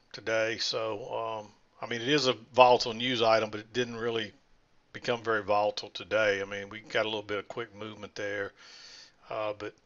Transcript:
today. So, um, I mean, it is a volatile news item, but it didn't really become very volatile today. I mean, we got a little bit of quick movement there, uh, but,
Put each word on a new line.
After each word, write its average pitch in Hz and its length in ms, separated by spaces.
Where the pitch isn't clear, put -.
today. 113 460
So, 113 840
um, 104 80
I 117 80
mean, 117 140
it 120 80
is 143 160
a 127 80
volatile 123 400
news 120 280
item, 110 300
but 107 80
it 107 140
didn't 120 240
really 113 360
become 117 300
very 110 200
volatile 104 460
today. 101 520
I 98 40
mean, 101 240
we 110 100
got 110 260
a 107 40
little 110 120
bit 104 160
of 95 100
quick 113 280
movement 104 400
there, 101 380
uh, 107 280
but, 104 180